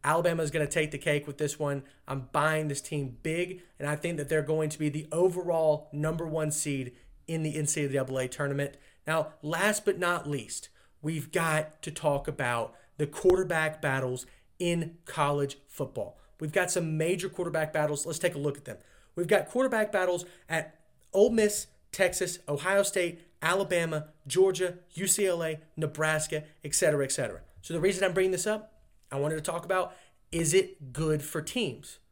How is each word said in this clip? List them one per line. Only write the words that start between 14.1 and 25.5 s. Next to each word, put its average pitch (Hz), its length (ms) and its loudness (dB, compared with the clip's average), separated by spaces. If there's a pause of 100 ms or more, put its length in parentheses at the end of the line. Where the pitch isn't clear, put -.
in 170 460 0
college 143 520 0 (100)
football. - 520 -6 (220)
We've 156 120 -4
got 180 180 0
some 165 260 0
major 170 320 0
quarterback 156 440 -2
battles. 151 340 0
Let's 160 120 -4
take 170 160 0
a 151 40 -6
look 143 180 -2
at - 100 -20
them. 110 100 -12 (400)
We've 175 100 -2
got 202 220 4
quarterback 233 420 0
battles 180 340 0 (240)
at 160 320 -4 (320)
Ole 208 180 6
Miss, 214 380 2 (220)
Texas, 180 480 0 (100)
Ohio 180 340 2
State, 180 380 -2 (200)
Alabama, 165 680 0 (180)
Georgia, 175 520 4 (140)
U 175 140 -4
C 196 200 4
L 175 160 2
A, 156 180 -4 (160)